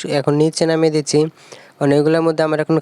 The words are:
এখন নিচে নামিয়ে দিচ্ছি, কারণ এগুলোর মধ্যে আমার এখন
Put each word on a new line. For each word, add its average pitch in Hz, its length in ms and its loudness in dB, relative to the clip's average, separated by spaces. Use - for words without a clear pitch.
এখন 147 220 0
নিচে 160 300 0
নামিয়ে 160 240 0
দিচ্ছি, 147 240 0
কারণ 143 220 0
এগুলোর 160 300 2
মধ্যে 160 200 0
আমার 156 160 -2
এখন 160 180 0